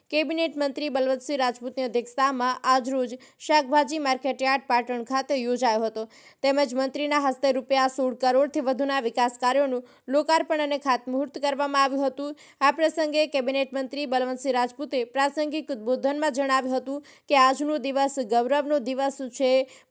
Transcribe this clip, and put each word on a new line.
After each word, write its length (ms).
કેબિનેટ 480
મંત્રી 320
બલવંતસિંહ 500
રાજપૂતની 440
અધ્યક્ષતામાં 800
આજરોજ 520
શાકભાજી 600
માર્કેટયાર્ડ 680
પાટણ 360
ખાતે 320
યોજાયો 460
હતો. 240
તેમજ 340
મંત્રીના 440
હસ્તે 320
રૂપિયા 360
સોળ 260
કરોડથી 460
વધુના 400
વિકાસ 420
કાર્યોનું 420
લોકાર્પણ 540
અને 160
ખાતમુહૂર્ત 600
કરવામાં 460
આવ્યું 240
હતું. 280
આ 100
પ્રસંગે 560
કેબિનેટ 460
મંત્રી 320
બલવંતસિંહ 480
રાજપૂતે 500
પ્રાસંગિક 680
ઉદ્બોધનમાં 600
જણાવ્યું 460
હતું 280
કે 80
આજનો 400
દિવસ 380
ગૌરવનો 500
દિવસ 380
છે. 400